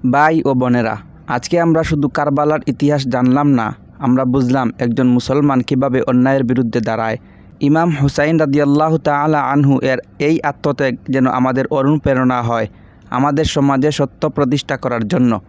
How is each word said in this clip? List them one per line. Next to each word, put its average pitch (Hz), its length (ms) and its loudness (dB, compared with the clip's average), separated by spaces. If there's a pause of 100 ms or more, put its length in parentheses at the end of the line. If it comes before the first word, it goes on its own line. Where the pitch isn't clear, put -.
(120)
ভাই 151 320 2
ও 139 100 2
বোনেরা, 120 420 0 (320)
আজকে 170 320 -2
আমরা 160 220 2
শুধু 151 260 -2
কারবালার 147 580 0
ইতিহাস 143 420 0
জানলাম 127 420 2
না, 113 260 0 (220)
আমরা 127 260 0
বুঝলাম 127 540 0
একজন 123 300 0
মুসলমান 131 520 2
কিভাবে 131 420 0
অন্যায়ের 131 420 2
বিরুদ্ধে 120 360 0
দাঁড়ায়। 113 360 -4 (440)
ইমাম 156 420 2
হুসাইন 147 340 0
রাদিয়াল্লাহু 147 600 2
তাআলা 147 420 0
আনহু 135 400 2
এর 131 180 -2 (200)
এই 160 240 0
আত্মত্যাগ 139 540 -2 (120)
যেন 131 180 2
আমাদের 131 400 0
অনুপ্রেরণা 131 760 0
হয়, 113 260 -2 (420)
আমাদের 143 340 0
সমাজে 139 460 0
সত্য 147 380 -4
প্রতিষ্ঠা 139 480 -2
করার 117 320 -4
জন্য। 120 400 0